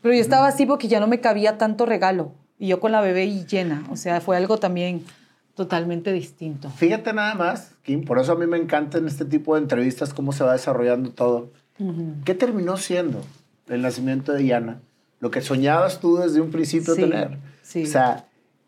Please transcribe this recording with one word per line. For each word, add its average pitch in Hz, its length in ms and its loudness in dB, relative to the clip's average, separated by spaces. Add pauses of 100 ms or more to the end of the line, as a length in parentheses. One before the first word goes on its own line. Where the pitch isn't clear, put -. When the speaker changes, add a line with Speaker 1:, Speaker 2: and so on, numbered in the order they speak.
Speaker 1:
pero 240 140 4
yo 247 40 6
estaba 262 280 6
Speaker 2:
Ujú. 269 80 2
Speaker 1:
así 277 100 4
porque 269 220 0
ya 208 120 2
no 208 60 2
me 240 160 2
cabía 214 380 2
tanto 220 260 0
regalo. 185 460 0 (260)
Y 196 120 -4
yo 180 100 2
con 220 120 0
la 214 100 4
bebé 185 240 2
y 196 200 -4
llena, 160 460 -2
o - 60 -6
sea, 175 220 -2
fue 180 160 0
algo 196 220 2
también 180 460 -2 (500)
totalmente 170 580 -4
distinto. 151 600 -8
Speaker 2:
Fíjate 214 420 0
nada 214 220 -2
más, 180 380 -4 (100)
Kim, 139 200 -4
por 123 140 0
eso 131 140 2
a 170 40 4
mí 170 120 0
me 170 100 0
encanta 151 400 -2
en 160 100 0
este 147 180 -6
tipo 151 280 0
de 151 80 2
entrevistas 131 500 -2
cómo 139 200 -4
se 139 120 -2
va 127 100 4
desarrollando 123 580 0
todo. 120 400 0 (260)
Speaker 1:
Ujú. 170 360 -6 (120)
Speaker 2:
¿Qué 185 80 0
terminó 190 440 0
siendo 175 440 -4 (460)
el 123 160 -4
nacimiento 131 480 -2
de 139 160 2
Yana? 117 320 0 (400)
Lo 120 100 -4
que - 120 -2
soñabas 147 580 2
tú 175 180 4
desde 160 240 2
un 160 80 -4
principio 165 460 0
Speaker 1:
Sí, 185 60 0
Speaker 2:
tener. - 360 0 (240)
Speaker 1:
sí. - 220 -6
Speaker 2:
O - 20 -2
sea, 127 400 2 (420)